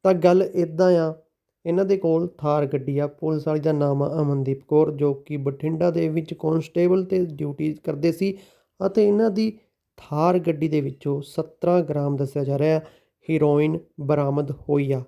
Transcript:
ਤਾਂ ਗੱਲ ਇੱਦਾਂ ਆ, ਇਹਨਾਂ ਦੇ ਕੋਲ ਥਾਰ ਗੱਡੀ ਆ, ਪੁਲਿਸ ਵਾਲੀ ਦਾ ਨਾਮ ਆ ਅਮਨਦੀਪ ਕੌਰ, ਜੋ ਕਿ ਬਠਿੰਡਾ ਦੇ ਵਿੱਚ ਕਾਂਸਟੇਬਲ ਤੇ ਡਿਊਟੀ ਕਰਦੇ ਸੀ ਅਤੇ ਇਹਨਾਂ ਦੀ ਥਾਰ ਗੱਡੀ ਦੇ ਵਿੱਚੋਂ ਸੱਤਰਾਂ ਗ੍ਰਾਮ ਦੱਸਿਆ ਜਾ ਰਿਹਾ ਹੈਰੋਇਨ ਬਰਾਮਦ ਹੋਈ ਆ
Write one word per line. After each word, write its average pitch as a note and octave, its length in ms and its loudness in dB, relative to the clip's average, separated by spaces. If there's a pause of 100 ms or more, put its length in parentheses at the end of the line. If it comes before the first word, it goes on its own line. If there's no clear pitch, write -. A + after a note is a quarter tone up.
ਤਾਂ F#3+ 80 6
ਗੱਲ F3+ 420 4
ਇੱਦਾਂ E3+ 420 2
ਆ, D#3+ 160 0 (520)
ਇਹਨਾਂ F3 200 0
ਦੇ F#3+ 120 2
ਕੋਲ E3 300 0 (100)
ਥਾਰ D3 280 0
ਗੱਡੀ C#3 340 -4
ਆ, D3 80 -2
ਪੁਲਿਸ D3+ 400 -4
ਵਾਲੀ D#3 120 0
ਦਾ D#3 120 0
ਨਾਮ C#3+ 320 0
ਆ D3 180 -2
ਅਮਨਦੀਪ C3+ 460 -2
ਕੌਰ, D3+ 240 4
ਜੋ C#3+ 220 -2
ਕਿ C#3+ 240 -10
ਬਠਿੰਡਾ D3+ 540 -2
ਦੇ E3 180 -2
ਵਿੱਚ D#3 240 -4
ਕਾਂਸਟੇਬਲ F3 720 0
ਤੇ F#3 220 -2
ਡਿਊਟੀ D3+ 480 -6
ਕਰਦੇ D3+ 380 -2
ਸੀ F#3+ 260 -4 (480)
ਅਤੇ G3+ 220 2
ਇਹਨਾਂ G#3+ 240 2
ਦੀ A3 200 -2 (460)
ਥਾਰ E3+ 420 0
ਗੱਡੀ D#3+ 280 -2
ਦੇ D3+ 140 0
ਵਿੱਚੋਂ C#3 400 -4
ਸੱਤਰਾਂ E3 600 -2
ਗ੍ਰਾਮ C#3+ 340 -2
ਦੱਸਿਆ C#3 280 -4
ਜਾ C#3 140 -2
ਰਿਹਾ D#3 220 2 (500)
ਹੈਰੋਇਨ D3+ 480 2 (220)
ਬਰਾਮਦ C#3+ 520 0
ਹੋਈ C#3+ 400 -2
ਆ C3 160 -2